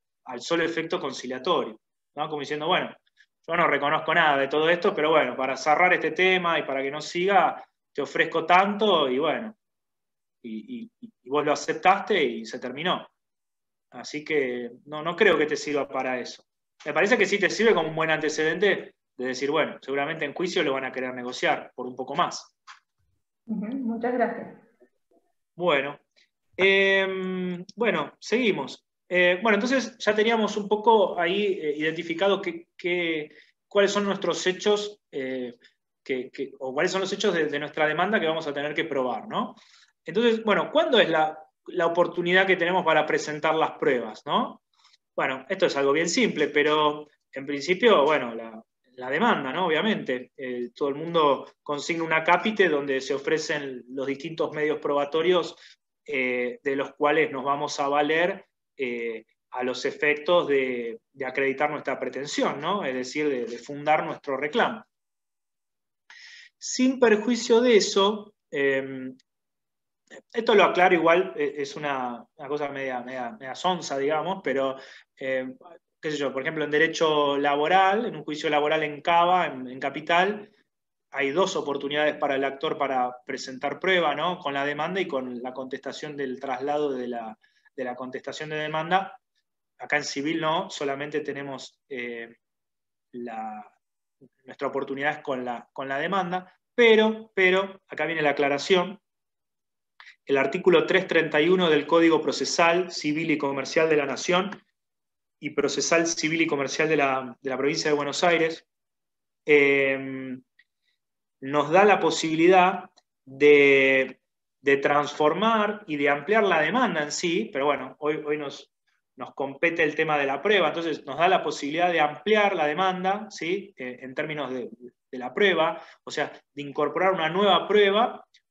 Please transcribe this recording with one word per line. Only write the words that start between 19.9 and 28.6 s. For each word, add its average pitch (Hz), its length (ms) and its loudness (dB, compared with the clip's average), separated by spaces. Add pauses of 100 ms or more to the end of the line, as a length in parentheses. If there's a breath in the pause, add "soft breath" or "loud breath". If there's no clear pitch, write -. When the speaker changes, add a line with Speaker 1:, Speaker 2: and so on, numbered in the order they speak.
Speaker 1:
en 135 80 -6
juicio 175 280 -2
lo 139 120 0
van 135 100 -4
a 131 80 -6
querer 127 220 -6
negociar 123 600 -4
por 127 140 -10
un 127 80 -12
poco 135 200 -8
más. - 380 -4 (920)
Speaker 2:
Ujú, 208 200 -6
muchas 247 480 -4
gracias. - 440 -4 (1000)
Speaker 1:
Bueno, 147 420 0 (600 soft breath)
em, 190 1080 2 (100)
bueno, 180 440 -2
seguimos. 185 640 -2 (240)